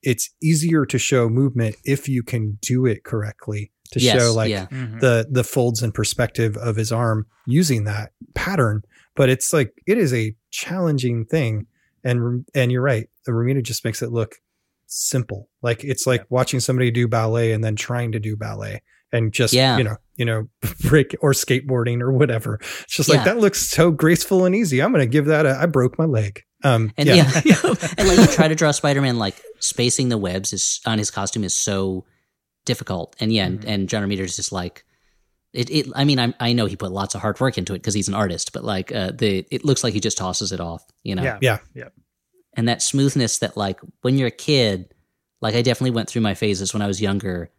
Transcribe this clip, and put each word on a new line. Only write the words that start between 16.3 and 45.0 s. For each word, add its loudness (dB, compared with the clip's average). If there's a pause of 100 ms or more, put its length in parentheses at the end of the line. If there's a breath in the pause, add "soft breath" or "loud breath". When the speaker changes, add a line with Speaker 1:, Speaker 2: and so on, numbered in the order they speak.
Speaker 1:
watching 0
somebody 2
do 0
ballet 0
and 0
then -2
trying -4
to -4
do -6
ballet -10 (320)
and 0
just, 0
Speaker 2:
Yeah. 4
Speaker 1:
you 2
know, -4 (200)
you -2
know, -2 (160)
<laughs> -4
break, 4
or 4
skateboarding 0
or 0
whatever. 2 (260 loud breath)
It's -8
just 2
like, 6
Speaker 2:
Yeah. 2 (100)
Speaker 1:
"That -2
looks 2
so 4
graceful 2
and 2
easy. 2
I'm 2
gonna 4
give 2
that 4
a, 2
I 2
broke 2
my 2
leg." -2 (220)
Um, 2
Speaker 2:
And 2
Speaker 1:
yeah. 8 (140)
Speaker 2:
yeah. 8
<laughs> -2
And, 4
like, 6
you 10
try 4
to 2
draw 2
Spider-Man, 2
like, -2 (240)
spacing 0
the 0
webs -4
is, -2
on 0
his -2
costume -4
is -4
so -4 (580)
difficult. -6
And 0
yeah, 0
and, -4
Speaker 1:
Mm-hmm. -12
Speaker 2:
and -4
John -4
Romita -4
is -6
just -8
like, -8 (680)
it, -6
it, -2 (100)
I 0
mean, 2
I, 0
I 0
know 2
he -4
put -6
lots -4
of -8
hard -2
work 0
into -4
it -8
'cause -2
he's -2
an -4
artist, -2
but, -8
like, -6
uh, -2
the, 0
it -6
looks 2
like 0
he 0
just -2
tosses -4
it -8
off, -8 (180)
you -6
know? -2
Speaker 3:
Yeah. -4
Speaker 1:
Yeah. 2 (160)
Speaker 3:
Yeah. -16 (640)
Speaker 2:
And 0
that 0
smoothness 0
that, -4
like, -4 (220)
when 2
you're 0
a -2
kid, 0 (460)